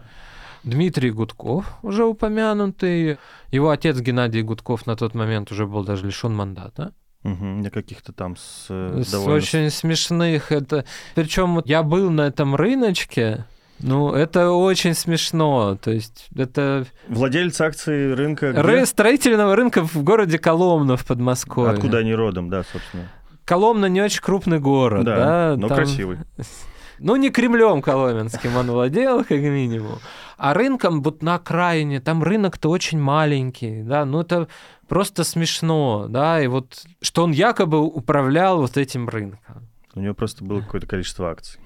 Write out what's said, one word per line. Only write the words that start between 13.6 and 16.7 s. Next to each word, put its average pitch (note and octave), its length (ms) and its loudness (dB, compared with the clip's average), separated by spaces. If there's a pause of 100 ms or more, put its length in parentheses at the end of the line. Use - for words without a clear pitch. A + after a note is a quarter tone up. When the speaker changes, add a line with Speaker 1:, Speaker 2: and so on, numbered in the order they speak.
Speaker 1:
Ну, C#3 300 2
это F3 380 2
очень F3 420 2
смешно. D3+ 880 0
То A2+ 100 -2
есть A2 440 -6
это C3+ 500 -2 (220)